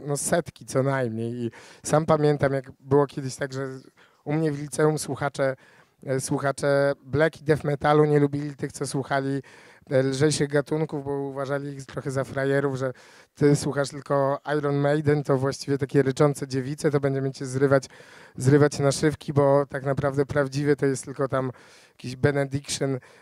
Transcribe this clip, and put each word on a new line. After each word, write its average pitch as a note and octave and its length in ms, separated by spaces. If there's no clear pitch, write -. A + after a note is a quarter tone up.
no, C#3+ 100
setki - 500
co C3+ 160
najmniej. A#2 520
I A#2 160
sam D#3 240
pamiętam, D3 460
jak C3+ 180
było C#3 260
kiedyś C3 300
tak, C3+ 160
że C3+ 140
u D3 80
mnie D#3 200
w C#3+ 60
liceum D3+ 400
słuchacze, C3+ 580
e, C3+ 140
słuchacze C#3 720
black D3 380
i D3 40
death D3 200
metalu D3 400
nie D3 160
lubili C#3+ 360
tych, C#3+ 160
co C#3+ 140
słuchali, C#3 560
e, C3+ 120
lżejszych C#3+ 460
gatunków, D3 560
bo C#3 60
uważali C#3 580
ich C3+ 180
trochę C#3 240
za C3+ 140
frajerów, C#3 540
że C3 140
ty D3 220
słuchasz C#3 320
tylko C#3 520
Iron C#3+ 180
Maiden, D3 480
to C#3 140
właściwie C3+ 400
takie C#3+ 240
ryczące C#3 460
dziewice, C3+ 420
to C#3+ 100
będziemy C3+ 320
cię C#3 140
zrywać, C3+ 380
zrywać C#3 420
na C#3 140
szywki, D3+ 400
bo C#3+ 340
tak C3 180
naprawdę C#3 420
prawdziwy C#3+ 500
to C#3+ 100
jest C3+ 180
tylko C#3 240
tam C3 240
jakiś B2+ 280
Benediction, C#3 840